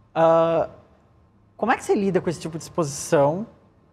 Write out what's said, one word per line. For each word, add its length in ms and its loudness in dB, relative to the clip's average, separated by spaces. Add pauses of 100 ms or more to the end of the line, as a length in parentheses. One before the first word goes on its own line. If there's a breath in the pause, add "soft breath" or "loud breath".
(140)
Ah, 560 2 (840)
como 160 -2
é 60 0
que 80 -16
você 100 0
lida 240 0
com 100 -2
esse 120 -6
tipo 160 -10
de 80 -12
exposição? 840 -2 (460)